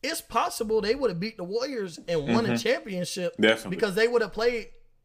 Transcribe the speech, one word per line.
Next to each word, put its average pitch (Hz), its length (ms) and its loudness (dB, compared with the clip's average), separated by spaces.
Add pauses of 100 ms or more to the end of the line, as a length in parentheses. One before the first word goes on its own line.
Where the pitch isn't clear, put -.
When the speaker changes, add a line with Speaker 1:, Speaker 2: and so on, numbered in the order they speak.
Speaker 1:
it's 320 180 -4
possible 226 580 0
they 208 160 2
would 277 140 0
have 170 100 -6
beat 214 160 -6
the 180 80 -8
Warriors 214 640 -4
and 160 200 0
won - 180 4
a - 40 0
Speaker 2:
Mm-hmm. 117 80 2
Speaker 1:
championship 190 800 -2
Speaker 2:
Definitely. 113 380 4
Speaker 1:
because 202 200 0
they 220 120 4
would 240 140 4
have 196 120 -4
played 226 340 0 (380)